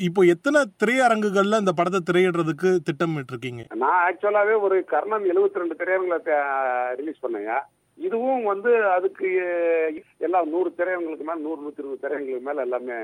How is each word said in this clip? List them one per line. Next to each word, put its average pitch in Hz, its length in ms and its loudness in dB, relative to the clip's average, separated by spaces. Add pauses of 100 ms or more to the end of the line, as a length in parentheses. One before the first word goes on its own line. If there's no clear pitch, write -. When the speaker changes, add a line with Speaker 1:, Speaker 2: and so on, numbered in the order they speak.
Speaker 1:
இப்போ 180 140 2 (120)
எத்தனை 285 260 2 (220)
திரையரங்குகள்ல 214 800 2
இந்த 185 160 4
படத்தை 175 200 0 (100)
திரையிடுறதுக்கு 170 600 2 (180)
திட்டமிட்டிருக்கீங்க? 131 760 -4 (180)
Speaker 2:
நான் 160 240 4
ஆக்சுவலாவே 208 500 2 (120)
ஒரு 190 100 4 (160)
கர்ணன் 202 380 -2
எழுபத்தி 196 300 2
ரெண்டு 165 200 -4
திரையரங்குல 180 460 0
தே-, 147 120 2 (600)
release 151 260 -8
பண்ணேங்க. 110 300 -4 (420)
இதுவும் 226 540 -2
வந்து 202 220 0 (200)
அதுக்கு 190 380 0 (960)
எல்லாம் 175 260 2
நூறு 175 240 0
திரையரங்குகளுக்கு 170 540 -4
மேல, 165 160 -6
நூறு, 156 180 -6
நூத்தி 147 180 -10
இருபது 139 220 -10
திரையரங்குகளுக்கு 135 460 -6
மேல 143 160 -4
எல்லாமே 123 360 -6